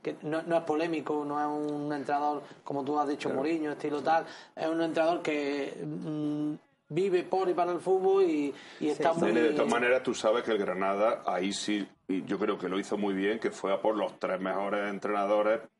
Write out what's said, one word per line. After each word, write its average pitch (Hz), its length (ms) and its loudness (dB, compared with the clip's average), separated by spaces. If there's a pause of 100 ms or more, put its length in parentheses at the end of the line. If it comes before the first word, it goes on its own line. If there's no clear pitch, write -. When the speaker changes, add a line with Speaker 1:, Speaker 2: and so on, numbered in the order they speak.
Speaker 1:
que 151 220 -8
no, 160 180 -4
no 165 160 0
es 165 60 0
polémico, 156 600 -2
no 147 140 -2
es 147 320 -2
un 147 220 -4
entrenador, 143 480 -2 (240)
como 143 180 -4
tú 147 160 0
has 143 80 0
dicho, 147 220 -2
Speaker 2:
Claro. 131 80 -2
Speaker 1:
Mourinho, 151 340 0
estilo 147 300 -4
tal. 160 240 2 (280)
Es - 140 -4
un 165 140 0
entrenador 165 400 2
que, 143 600 -2
mm, 151 720 -4 (360)
vive 180 340 2
por 185 260 0
y 170 40 2
para 175 180 2
el 170 80 -2
fútbol 190 460 4
y, 151 220 2
y 135 60 -4 (260)
Speaker 3:
Sí, 151 100 0
Speaker 1:
está 139 240 2
Speaker 3:
sí. - 80 0
Speaker 1:
muy - 100 2
Speaker 2:
Nene, 160 160 4
de - 60 4
todas 117 180 2
maneras, 123 320 4
tú 120 100 0
sabes 113 300 2
que 117 80 -2
el 107 60 2
Granada, 98 680 2
ahí 95 280 0
sí, 104 340 -2 (220)
y 92 160 0
yo 98 120 -2
creo 101 200 0
que 92 100 -4
lo 92 120 0
hizo 101 180 -2
muy 101 160 0
bien, 98 260 0
que - 120 -2
fue 95 220 -2
a 95 80 0
por 107 140 2
los 101 240 -4
tres 92 220 -2
mejores 101 480 -2
entrenadores 104 720 2 (180)